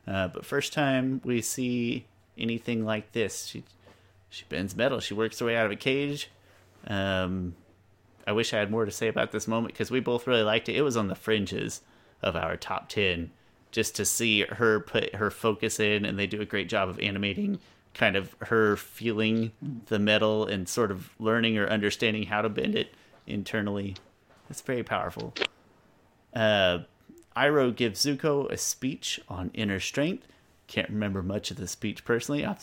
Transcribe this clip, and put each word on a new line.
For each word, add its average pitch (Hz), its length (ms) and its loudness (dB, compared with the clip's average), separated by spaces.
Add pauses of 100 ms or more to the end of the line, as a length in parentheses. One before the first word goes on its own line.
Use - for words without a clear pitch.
uh, 95 220 0
but - 180 -10
first - 280 -2
time 131 500 0
we 123 180 0
see 123 640 -2 (300)
anything 117 460 -2
like 107 280 -4
this. 107 340 -2
She, - 180 -12 (640)
she - 200 -16
bends 87 260 -4
metal. 120 240 2
She 107 140 -6
works 110 260 -2
her 120 60 -2
way 117 100 2
out 113 120 4
of 101 40 -2
a 104 60 -6
cage. 143 520 -2 (580)
Um, 92 680 0 (760)
I - 20 2
wish 110 220 2
I 110 60 2
had 104 120 0
more 110 140 2
to 101 60 -2
say - 160 -2
about 110 240 0
this 107 160 -4
moment 110 280 0
'cause 110 160 -4
we 127 80 2
both 120 280 0
really 120 160 6
liked 107 260 2
it. 95 60 0
It 139 80 4
was 135 120 2
on 107 120 2
the 92 80 -2
fringes 107 680 -2 (400)
of 90 140 2
our 87 200 0
top - 340 -6
ten, 87 420 0 (400)
just - 240 0
to 104 100 0
see 110 360 2
her 110 380 4
put - 360 -2
her 104 160 0
focus 110 480 0
in, 104 260 2
and 101 120 -2
they 101 100 0
do 104 140 -4
a 104 40 -6
great 98 240 -4
job 98 200 2
of - 100 -8
animating 98 600 -2 (360)
kind 101 200 4
of 98 280 -2
her 107 340 4
feeling 110 760 0 (360)
the 107 120 0
metal 107 460 4
and 95 240 -2
sort 110 220 2
of 92 180 -8 (100)
learning 113 380 2
or 101 100 2
understanding 107 600 0
how 107 140 0
to 110 80 2
bend 208 260 0
it 117 180 -2 (340)
internally. 101 680 -4 (520)
That's - 140 -14
very 123 220 -2
powerful. 110 500 -4 (1000)
Uh, 101 460 4 (560)
Iroh 135 400 4
gives 113 300 2
Zuko 143 460 0
a - 60 -4
speech - 680 -4
on 90 260 -6
inner 101 260 0
strength. 151 480 -2 (400)
Can't - 220 -2
remember 101 340 -2
much 98 280 -4
of - 60 -10
the 90 100 -8
speech - 380 -6
personally 139 400 0
off - 180 -4